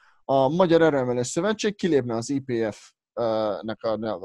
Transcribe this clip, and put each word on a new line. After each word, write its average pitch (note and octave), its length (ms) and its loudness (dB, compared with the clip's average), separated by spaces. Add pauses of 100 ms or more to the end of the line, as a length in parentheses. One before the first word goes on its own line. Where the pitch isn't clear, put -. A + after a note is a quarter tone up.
(240)
a C3+ 240 4
Magyar E3 340 4
Erőemelés B2+ 440 2
Szövetség G#3 500 -2
kilépne B2+ 400 0
az A2+ 140 -6
I C#3 100 -2
P A2+ 340 -2
F-nek A2 1080 -6
a, A2 160 -2 (260)